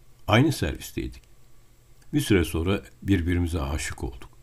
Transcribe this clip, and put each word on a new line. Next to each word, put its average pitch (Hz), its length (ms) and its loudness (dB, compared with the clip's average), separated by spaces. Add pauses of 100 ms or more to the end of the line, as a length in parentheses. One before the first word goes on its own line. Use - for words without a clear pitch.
(280)
Aynı 127 240 6
servisteydik. - 680 -6 (920)
Bir 147 80 2
süre 90 240 4
sonra 85 360 -2 (200)
birbirimize 85 600 0
aşık 69 420 -6
olduk - 260 -10 (140)